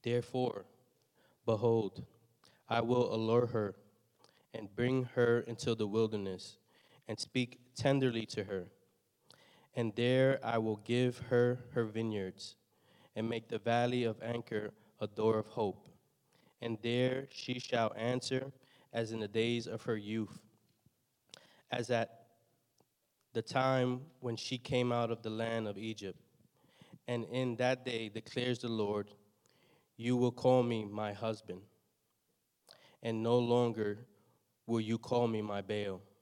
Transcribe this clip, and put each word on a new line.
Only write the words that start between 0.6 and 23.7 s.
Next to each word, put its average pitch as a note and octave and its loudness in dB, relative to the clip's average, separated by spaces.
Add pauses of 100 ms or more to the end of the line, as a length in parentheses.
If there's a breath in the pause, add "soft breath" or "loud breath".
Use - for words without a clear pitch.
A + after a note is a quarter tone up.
behold, A2+ 2 (640 soft breath)
I A#2 2
will A#2+ 4
allure A2+ 4
her G#2+ -2 (800 soft breath)
and G#2 -12
bring B2+ 2 (140)
her A#2+ 6
into A#2 -2
the A2 -2
wilderness G#2 -2 (500 soft breath)
and A2 -6
speak - -4 (160)
tenderly C3 2
to - -6
her. F#2+ -6 (1040 soft breath)
And A#2 -2
there C3 4
I A2+ 0
will A2 0
give B2 0 (100)
her B2 4 (140)
her B2+ 0
vineyards G#2+ -4 (640 soft breath)
and A2+ -4
make A#2 -6
the A2+ -6
valley A#2+ 2
of A2 -4
Achor A2+ -4 (300 soft breath)
a G#2+ -4
door A2 2
of - -8
hope. G#2 -4 (760 soft breath)
And A#2 -4
there B2+ 2
she - -6
shall A#2 0
answer B2+ -2 (400 soft breath)
as A2+ -2
in A2+ -4
the G#2+ -4
days A2+ 0
of A2 -8
her A#2 -2
youth, G#2+ -4 (1300 loud breath)
as B2 -4
at - -2 (1040)
the - -2
time C3 2 (180)